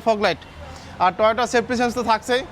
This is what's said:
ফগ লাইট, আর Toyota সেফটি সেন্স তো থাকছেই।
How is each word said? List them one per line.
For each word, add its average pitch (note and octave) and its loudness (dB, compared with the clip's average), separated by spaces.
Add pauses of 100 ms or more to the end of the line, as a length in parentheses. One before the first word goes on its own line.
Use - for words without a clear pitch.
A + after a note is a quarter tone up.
ফগ A3 4
লাইট, E3+ 0 (600)
আর F#3 4
Toyota A3 4
সেফটি A#3+ 2
সেন্স A#3+ 0
তো A#3+ -2
থাকছেই। B3 0 (100)